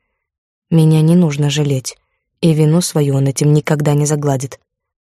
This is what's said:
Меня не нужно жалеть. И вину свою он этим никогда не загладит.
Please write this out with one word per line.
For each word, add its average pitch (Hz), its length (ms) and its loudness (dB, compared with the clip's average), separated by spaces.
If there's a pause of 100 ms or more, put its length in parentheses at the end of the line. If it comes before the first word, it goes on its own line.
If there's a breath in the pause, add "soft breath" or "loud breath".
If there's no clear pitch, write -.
(720)
Меня 156 300 4
не 165 140 2
нужно 147 340 0
жалеть. 139 480 -4 (420)
И 165 140 2
вину 156 280 2
свою 143 340 -2
он 135 120 0
этим 147 260 0
никогда 151 400 0
не 147 120 0
загладит. 143 540 -4 (440)